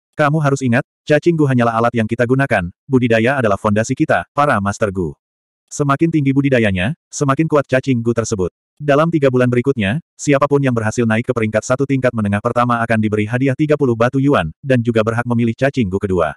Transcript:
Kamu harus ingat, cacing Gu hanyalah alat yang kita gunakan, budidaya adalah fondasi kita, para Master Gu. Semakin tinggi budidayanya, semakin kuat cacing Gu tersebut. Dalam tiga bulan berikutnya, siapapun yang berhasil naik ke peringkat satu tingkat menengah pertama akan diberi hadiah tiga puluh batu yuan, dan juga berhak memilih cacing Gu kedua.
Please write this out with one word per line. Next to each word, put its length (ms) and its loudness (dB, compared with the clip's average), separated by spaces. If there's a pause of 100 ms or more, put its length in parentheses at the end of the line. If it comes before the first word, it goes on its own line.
(180)
Kamu 240 2
harus 160 0
ingat, 240 0 (240)
cacing 320 2
Gu 80 4
hanyalah 300 2
alat 180 0
yang 160 0
kita 160 0
gunakan, 400 0 (220)
budidaya 500 2
adalah 160 0
fondasi 400 -2
kita, 400 0
para 240 2
Master 320 -2
Gu. 240 -6 (560)
Semakin 400 0
tinggi 240 0
budidayanya, 640 0 (160)
semakin 320 0
kuat 240 0
cacing 320 0
Gu 80 0
tersebut. 400 -2 (240)
Dalam 320 2
tiga 240 2
bulan 160 2
berikutnya, 560 0 (160)
siapapun 480 2
yang 80 0
berhasil 320 -2
naik 240 0
ke 20 -4
peringkat 300 -2
satu 240 -2
tingkat 240 0
menengah 320 -2
pertama 400 0
akan 160 0
diberi 240 0
hadiah 320 -2
tiga 240 0
puluh 160 2
batu 240 0
yuan, 320 0 (160)
dan 160 2
juga 240 0
berhak 240 -2
memilih 240 0
cacing 320 -2
Gu 160 -4
kedua. 340 -2